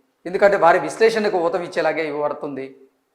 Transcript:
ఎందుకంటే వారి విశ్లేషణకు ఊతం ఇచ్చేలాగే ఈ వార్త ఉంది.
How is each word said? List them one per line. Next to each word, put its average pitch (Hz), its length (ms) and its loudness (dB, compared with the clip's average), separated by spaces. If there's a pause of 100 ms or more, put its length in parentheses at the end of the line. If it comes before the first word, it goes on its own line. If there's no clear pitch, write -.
(260)
ఎందుకంటే 196 320 2
వారి 175 220 4
విశ్లేషణకు 208 580 0
ఊతం 170 260 -2
ఇచ్చేలాగే 160 440 -4
ఈ 147 40 -6
వార్త 147 320 -4
ఉంది. 135 320 -10 (400)